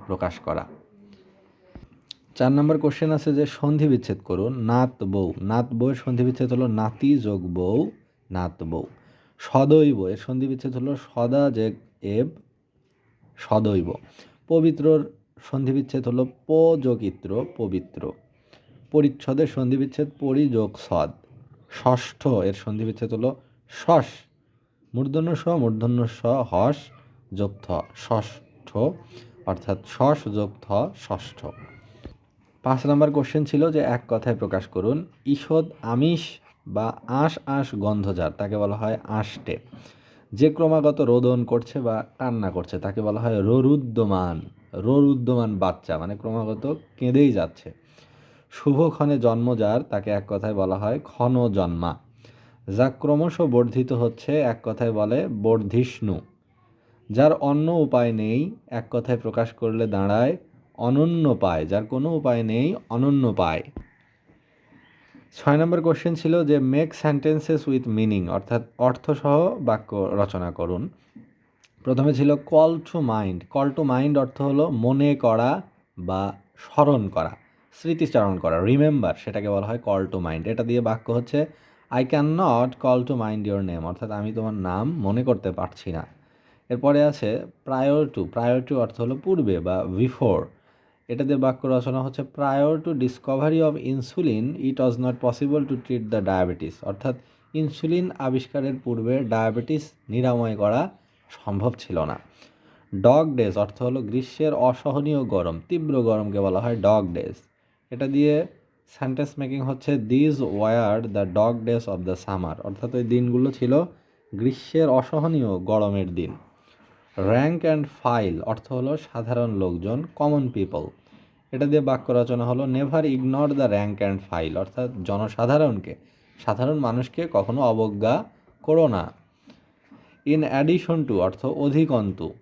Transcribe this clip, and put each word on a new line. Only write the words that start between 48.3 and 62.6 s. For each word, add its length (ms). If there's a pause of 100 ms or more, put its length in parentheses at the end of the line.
শুভক্ষণে 680
জন্ম 360
যার, 280
তাকে 280
এক 180
কথায় 260
বলা 220
হয় 220
ক্ষণ 540
জন্মা। 460 (800)
যা 220
ক্রমশ 420
বর্ধিত 520
হচ্ছে, 480
এক 220
কথায় 300
বলে 360
বর্ধিষ্ণু। 920 (880)
যার 220
অন্য 400
উপায় 400
নেই, 420 (120)
এক 240
কথায় 280
প্রকাশ 340
করলে 340
দাঁড়ায় 500 (380)
অনন্য 600
পায়, 320
যার 200
কোনো 260
উপায় 300
নেই, 320 (140)